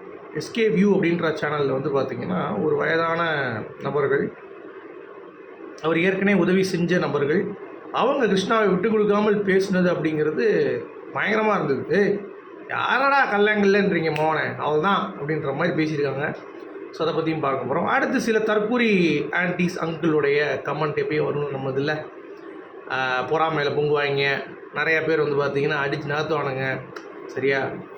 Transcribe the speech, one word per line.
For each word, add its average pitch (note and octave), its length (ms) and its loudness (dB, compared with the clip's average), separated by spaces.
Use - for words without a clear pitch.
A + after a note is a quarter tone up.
எஸ் D3+ 180 -6
கே A3 180 2
வியூ F#3+ 240 6
அப்படின்ற E3 480 2
சேனல்ல C#3+ 400 0
வந்து D3+ 80 -2
பாத்தீங்கன்னா, C#3+ 640 -2
ஒரு D3+ 120 2
வயதான D#3+ 760 0
நபர்கள், C#3 520 0
அவர் E3 180 0
ஏற்கனவே G3 400 4
உதவி F#3 240 4
செஞ்ச F3 340 0
நபர்கள், D3 480 0
அவங்க A#3+ 340 2
கிருஷ்ணாவை G#3+ 440 2
விட்டு F#3 200 2
கொடுக்காமல் G#3 560 2
பேசுனது F#3+ 400 4
அப்படிங்கிறது D#3 920 2
பயங்கரமா G3 500 2
இருந்தது. C3 260 0
"ஏய், F#3+ 300 4
யாரடா C4+ 640 2
கல்லங்கல்லன்றீங்க G3 800 4
மோனே, D3 420 0
அவள்தான்" D#3 640 0
அப்படின்ற C#3+ 360 -4
மாதிரி D#3 280 0
பேசியிருக்காங்க. C#3+ 520 -2
So, D#3+ 160 -2
அதை D#3 140 0
பத்தியும் D#3 180 0
பார்க்க C3 360 -2
போறோம். F#3+ 100 0
அடுத்து, C4+ 360 2
சில A3 180 2
தற்கூரி G#3+ 880 2
ஆன்டிஸ், F3 500 0
அங்கிளுடைய D3+ 840 2
கமெண்ட் D3+ 340 -2
எப்பயும் D3 260 0
வரும் C#3+ 280 -2
நம்ம C3+ 180 -4
இதுல. C#3+ 360 -2
ஆ, B2+ 380 0
பொறாமையில D3+ 400 0
பொங்குவாங்க. C#3+ 760 2
நிறைய D#3 280 2
பேர் D#3 200 2
வந்து C#3+ 140 0
பாத்தீங்கன்னா C#3 380 0
அடிச்சு C#3 340 -2
நகர்த்துவானுங்க. C#3 720 -2
சரியா? C3 420 0